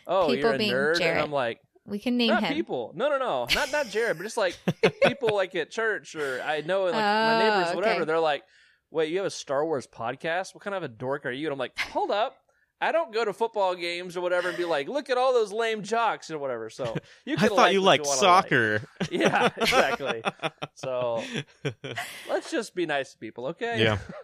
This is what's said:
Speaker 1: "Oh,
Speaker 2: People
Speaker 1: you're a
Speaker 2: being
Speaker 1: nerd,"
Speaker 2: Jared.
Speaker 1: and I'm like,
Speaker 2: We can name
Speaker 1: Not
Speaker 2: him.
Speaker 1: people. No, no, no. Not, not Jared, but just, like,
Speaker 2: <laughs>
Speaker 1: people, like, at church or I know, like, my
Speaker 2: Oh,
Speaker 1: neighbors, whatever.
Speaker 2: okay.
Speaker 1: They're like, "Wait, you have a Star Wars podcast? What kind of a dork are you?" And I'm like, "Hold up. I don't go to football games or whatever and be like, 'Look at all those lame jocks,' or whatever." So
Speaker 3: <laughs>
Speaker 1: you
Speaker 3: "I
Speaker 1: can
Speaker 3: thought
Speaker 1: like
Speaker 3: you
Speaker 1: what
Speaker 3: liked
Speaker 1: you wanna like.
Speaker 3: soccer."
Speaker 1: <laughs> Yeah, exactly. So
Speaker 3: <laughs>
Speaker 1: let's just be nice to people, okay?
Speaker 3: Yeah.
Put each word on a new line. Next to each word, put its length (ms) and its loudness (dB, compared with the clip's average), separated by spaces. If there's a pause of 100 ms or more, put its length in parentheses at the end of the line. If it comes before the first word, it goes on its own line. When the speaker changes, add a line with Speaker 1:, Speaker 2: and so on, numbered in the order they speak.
Speaker 1:
"Oh, 200 4
Speaker 2:
People 80 4
Speaker 1:
you're 180 2
a 40 0
Speaker 2:
being 160 2
Speaker 1:
nerd," 260 2
Speaker 2:
Jared. 180 2
Speaker 1:
and 80 2
I'm 60 -6
like, 280 -2 (260)
Speaker 2:
We 120 -6
can 180 -2
name 140 2
Speaker 1:
Not 140 4
Speaker 2:
him. 100 0
Speaker 1:
people. 420 -4
No, 140 0
no, 80 0
no. 380 -2
Not, 160 0
not 160 -2
Jared, 300 -2
but 60 -10
just, 140 -8
like, 180 0 (100)
Speaker 2:
<laughs> 380 0
Speaker 1:
people, 320 2
like, 200 0
at 160 -4
church 440 -4
or 280 -4
I 180 -4
know, 240 -2
like, 80 0
my 420 2
Speaker 2:
Oh, 40 2
Speaker 1:
neighbors, 360 2
whatever. 260 0
Speaker 2:
okay. 40 -2
Speaker 1:
They're 140 0
like, 240 0 (480)
"Wait, 180 0
you 80 -2
have 80 -2
a 60 -4
Star 340 -2
Wars 220 -4
podcast? 680 -6
What 100 -20
kind 120 -6
of 80 -6
a 40 -6
dork 380 -6
are 60 -4
you?" 160 -6
And 60 -2
I'm 60 -8
like, 200 -6
"Hold 320 -2
up. 260 -2 (460)
I 80 0
don't 220 0
go 120 0
to 80 -2
football 420 0
games 420 -6
or 40 -6
whatever 280 0
and 80 -6
be 80 -2
like, 240 0
'Look 200 -4
at 80 2
all 160 4
those 180 2
lame 320 -2
jocks,' 460 0
or 80 -6
whatever." 320 -4
So 260 -6 (160)
Speaker 3:
<laughs> 140 -20
Speaker 1:
you 100 -4
Speaker 3:
"I 40 0
Speaker 1:
can 100 6
Speaker 3:
thought 80 0
Speaker 1:
like 160 8
Speaker 3:
you 80 2
Speaker 1:
what 40 4
Speaker 3:
liked 200 6
Speaker 1:
you 40 -4
wanna 120 0
like. 220 8
Speaker 3:
soccer." 380 2 (160)
Speaker 1:
<laughs> 140 -4
Yeah, 460 2
exactly. 680 0 (520)
So 480 -2 (500)
Speaker 3:
<laughs> 560 -10
Speaker 1:
let's 220 -4
just 240 -4
be 100 0
nice 280 -2
to 40 -20
people, 300 -10
okay? 340 -4
Speaker 3:
Yeah. 160 4 (260)